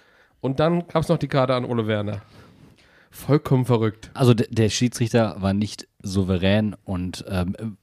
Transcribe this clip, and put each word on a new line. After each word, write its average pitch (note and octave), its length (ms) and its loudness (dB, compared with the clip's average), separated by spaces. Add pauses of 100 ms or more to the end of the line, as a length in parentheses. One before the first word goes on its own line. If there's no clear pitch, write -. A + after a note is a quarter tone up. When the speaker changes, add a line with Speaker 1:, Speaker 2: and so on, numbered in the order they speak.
(400)
Speaker 1:
Und C#3 200 -4
dann E3+ 260 0
gab's D#3+ 220 -2
noch E3 100 2
die D3 80 -4
Karte C3+ 300 0
an B2 80 -2
Ole A#2 240 -2
Werner. G#2 340 -2 (880)
Vollkommen C3+ 540 2
verrückt. A2 500 -2
Speaker 2:
Also B2 200 6
d-, A2 160 0
der A2 180 2
Schiedsrichter A2+ 720 0
war F#2+ 120 0
nicht G2+ 360 -4 (120)
souverän F#2+ 840 0
und, F2+ 440 -8
ähm, F#2+ 540 -4